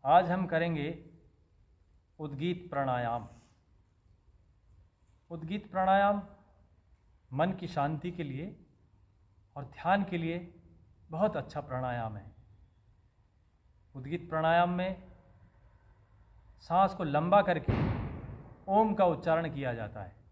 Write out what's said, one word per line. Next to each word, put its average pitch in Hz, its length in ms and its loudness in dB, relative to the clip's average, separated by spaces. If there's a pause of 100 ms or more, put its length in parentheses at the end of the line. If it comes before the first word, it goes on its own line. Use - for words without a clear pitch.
आज 165 260 6
हम 185 180 0
करेंगे 160 400 -2 (1300)
उद्गीत 160 500 -6
प्राणायाम। 123 580 -2 (2000)
उद्गीत 170 400 -8
प्राणायाम 196 500 4 (1080)
मन 156 200 0
की 180 160 -8
शांति 151 440 -2
के 175 120 -8
लिए 139 220 -8 (1080)
और 139 160 -12
ध्यान 196 320 0
के 180 140 -4
लिए 165 200 -4 (720)
बहुत 170 280 0
अच्छा 143 240 -8
प्राणायाम 123 560 -6
है। - 80 -16 (1700)
उद्गीत 151 340 -8
प्राणायाम 160 400 4
में 180 340 -4 (1600)
सांस 190 320 4
को 185 120 -6
लंबा 165 360 4
करके 170 400 0 (920)
ओम 208 220 4
का 196 140 4
उच्चारण 165 460 0
किया 131 200 -4
जाता 107 300 -8
है 95 120 -16 (160)